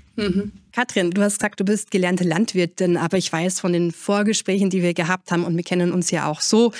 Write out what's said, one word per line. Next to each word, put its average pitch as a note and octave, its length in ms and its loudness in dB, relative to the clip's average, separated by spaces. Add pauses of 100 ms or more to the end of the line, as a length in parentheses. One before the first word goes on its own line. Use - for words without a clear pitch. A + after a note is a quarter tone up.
(160)
Mhm. G3+ 360 -2 (200)
Katrin, G#3+ 380 0
du G3 120 0
hast G3+ 160 0
gesagt, G#3 220 -4
du G3 40 -2
bist G#3 260 -2
gelernte F3+ 340 0
Landwirtin, F3+ 720 0
aber E3 220 0
ich F3+ 120 -2
weiß F3 300 -2
von F#3 120 0
den F3 200 0
Vorgesprächen, G3+ 800 0
die F#3 120 0
wir F3 120 0
gehabt F3+ 360 -2
haben F3 140 0
und E3 120 -2
wir F3 80 -2
kennen F3 280 0
uns F3+ 180 -2
ja D3 160 0
auch D3+ 140 -4
so, A3+ 400 4